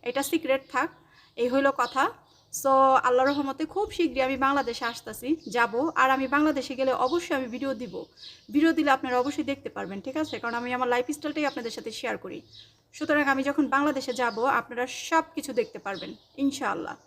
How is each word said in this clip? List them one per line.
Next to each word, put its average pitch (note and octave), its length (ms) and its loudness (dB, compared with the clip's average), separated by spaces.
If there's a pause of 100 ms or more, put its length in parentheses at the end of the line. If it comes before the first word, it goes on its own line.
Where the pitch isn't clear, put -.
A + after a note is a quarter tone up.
এটা C4+ 200 -2
সিক্রেট C4 480 -2
থাক, C#4 180 0 (460)
এই A#3+ 140 0
হইল C#4 220 4
কথা। C4+ 400 0 (520)
So, C4+ 60 2 (340)
আল্লাহর B3+ 260 4
রহমতে C#4+ 360 -2
খুব G#4+ 260 -4
শীঘ্রই C4+ 300 0
আমি C4 160 0
বাংলাদেশে C4+ 480 0
আসতাছি, A#3 500 -4 (140)
যাব। A#3 460 2
আর C4 140 4
আমি C4+ 180 2
বাংলাদেশে C#4 480 2
গেলে C4 180 2
অবশ্যই D#4 420 0
আমি C4 100 -2
ভিডিও B3+ 280 -4
দিব, G#3 320 -10 (460)
ভিডিও D#4 220 4
দিলে D4 180 2
আপনারা C4 280 2
অবশ্যই C#4+ 240 -2
দেখতে C4+ 260 -4
পারবেন, G3 320 -8
ঠিক C4 160 -6
আছে? D4 220 -4
কারণ A#3 160 -4
আমি B3 180 -4
আমার B3 160 0
লাইফস্টাইলটাই D4 560 -2
আপনাদের A#3+ 260 -4
সাথে A3+ 200 -10
শেয়ার A3 260 -6
করি। - 240 -12 (520)
সুতরাং D4 300 0
আমি C4+ 200 2
যখন C#4 240 2
বাংলাদেশে C4+ 460 0
যাব, A3+ 320 -2
আপনারা B3 420 0
সব D#4+ 360 0 (120)
কিছু C#4+ 180 -8
দেখতে G#3+ 260 -2
পারবেন G3 360 -8 (220)
ইনশাআল্লাহ C#4 580 -2 (120)